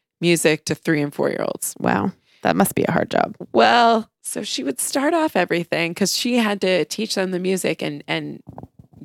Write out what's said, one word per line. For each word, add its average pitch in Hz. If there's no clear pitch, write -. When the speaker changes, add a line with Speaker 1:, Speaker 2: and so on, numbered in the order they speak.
Speaker 1:
music 165
to 156
three 151
and 143
four-year-olds. -
Speaker 2:
Wow. -
That -
must -
be -
a -
hard -
job. -
Speaker 1:
Well, 226
so -
she 247
would 269
start 294
off 311
everything 170
'cause -
she 240
had 208
to 185
teach -
them 185
the 180
music 185
and, 147
and 151